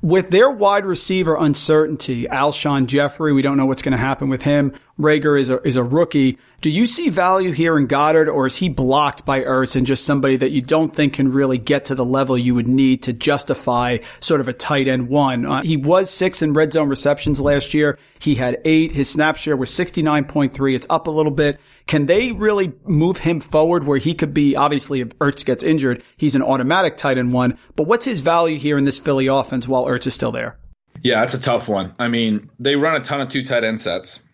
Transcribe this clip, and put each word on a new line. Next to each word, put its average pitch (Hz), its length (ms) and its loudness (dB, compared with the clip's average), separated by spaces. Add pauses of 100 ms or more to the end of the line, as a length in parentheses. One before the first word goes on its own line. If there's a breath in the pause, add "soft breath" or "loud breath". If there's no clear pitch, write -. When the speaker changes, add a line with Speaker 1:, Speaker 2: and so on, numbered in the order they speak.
Speaker 1:
With 185 300 2
their 226 180 6
wide 202 360 0
receiver 185 500 0
uncertainty, 151 880 0
Alshon 139 640 0
Jeffrey, 143 460 0
we 135 80 4
don't 139 160 0
know 135 80 2
what's 131 160 -2
gonna 131 160 0
happen 135 320 -2
with 131 140 -4
him. 143 300 0 (240 loud breath)
Reagor 147 420 2
is 127 100 0
a, 131 180 0
is 127 100 0
a 127 60 0
rookie. 139 540 2 (240 soft breath)
Do 160 80 0
you 190 160 2
see 339 220 0
value 185 440 2
here 160 260 2
in 139 100 2
Goedert, 151 400 2
or 147 180 0
is 131 120 -2
he 185 100 0
blocked 139 580 0
by 135 160 0
Ertz 131 360 0
and 127 100 0
just 131 180 0
somebody 139 320 2
that 131 140 0
you 131 100 0
don't 156 320 0
think 143 200 0
can 135 180 0
really 135 260 0
get 139 280 -2
to 135 100 -4
the 131 80 -2
level 131 340 0
you 123 180 0
would 117 120 0
need 131 360 2
to 123 100 -4
justify 123 840 -2 (200 loud breath)
sort 151 220 0
of 127 80 -4
a 123 40 -6
tight 139 360 -2
end 127 180 -2
one? 131 380 0
Uh, 139 180 -2
he 160 140 0
was 180 320 2
sixth - 320 -2
in 156 120 0
red 156 200 2
zone 151 160 2
receptions 139 500 0
last 143 340 0
year. 151 240 2 (220 soft breath)
He 147 160 0
had 123 300 -2
eight. 160 260 4
His 139 180 -2
snap 156 280 0
share 151 180 -4
was 127 180 -4
sixty-nine 151 520 0
point 143 280 -2
three. 135 220 0
It's 123 140 -6
up 165 180 -2
a 160 40 -4
little 151 200 0
bit. 143 280 0 (280 soft breath)
Can 147 180 0
they 220 280 2
really 202 400 0 (120)
move 175 340 0
him 160 200 0
forward 156 460 0
where 143 120 2
he 156 160 0
could 151 200 -2
be, 143 220 2
obviously, 139 440 0
if 117 180 -8
Ertz 143 260 -2
gets 127 200 -2
injured, 135 400 0 (140 loud breath)
he's 147 180 0
an 131 80 2
automatic 135 540 0
tight 135 200 0
end 123 160 -2
one. 123 240 0 (200 loud breath)
But 156 100 -2
what's 233 180 0
his 226 140 -4
value 165 400 0
here 147 180 0
in 139 60 2
this 139 160 0
Philly 135 260 0
offense 135 420 -2
while 127 180 0
Ertz 127 200 -2
is 131 80 -2
still 117 200 -4
there? 117 260 -10 (420)
Speaker 2:
Yeah, 117 200 2
that's 127 120 -2
a 135 60 -6
tough 120 300 -2
one. 95 280 -4
I 120 120 -2
mean, 113 400 -2 (100)
they 139 160 0
run 156 200 0
a 147 40 -2
ton 139 220 -6
of 131 80 -6
two 131 140 -4
tight 127 200 -2
end 110 180 -4
sets 92 400 -8 (120)